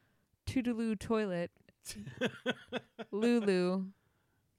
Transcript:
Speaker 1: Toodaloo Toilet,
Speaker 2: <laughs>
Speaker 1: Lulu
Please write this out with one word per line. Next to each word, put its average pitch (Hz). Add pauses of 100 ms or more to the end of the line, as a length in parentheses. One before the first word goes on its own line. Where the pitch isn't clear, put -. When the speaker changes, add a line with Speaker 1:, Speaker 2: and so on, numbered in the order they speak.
(460)
Speaker 1:
Toodaloo 226
Toilet, 196 (340)
Speaker 2:
<laughs> -
Speaker 1:
Lulu 196 (720)